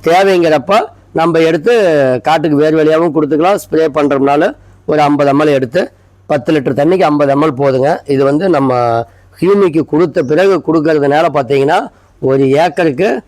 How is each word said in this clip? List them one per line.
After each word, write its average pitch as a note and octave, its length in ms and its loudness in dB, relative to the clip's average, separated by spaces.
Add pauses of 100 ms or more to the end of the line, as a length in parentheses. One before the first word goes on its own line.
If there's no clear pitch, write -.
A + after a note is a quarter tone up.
தேவைங்கிறப்ப F3+ 760 2 (320)
நம்ம E3 260 0
எடுத்து E3 440 0 (400)
காட்டுக்கு D3+ 340 0
வேர் D#3 180 0
வழியாகவும் D#3 400 0
கொடுத்துக்கலாம். D#3 400 0
ஸ்ப்ரே D#3+ 400 -2
பண்றோம்னாலும் C#3+ 600 0 (320)
ஒரு D3+ 140 0
ஐம்பது C#3+ 300 2
எம்எல் D3 160 2
எடுத்து C3+ 440 -2 (380)
பத்து D3+ 240 -2
லிட்டர் C#3 200 -2
தண்ணிக்கு E3 300 0
ஐம்பது D3 300 0
எம்எல் C#3+ 240 0
போதுங்க. C3+ 500 0
இது C#3 180 0
வந்து D3+ 240 0
நம்ம B2 540 0 (360)
ஹியூமிக்கு F3+ 460 0
கொடுத்த D#3+ 380 -2
பிறகு F3 340 0
கொடுக்கறதுனால D#3 720 0
பார்த்தீங்கன்னா C#3+ 600 -2 (320)
ஒரு C3+ 280 0
ஏக்கருக்கு E3+ 760 0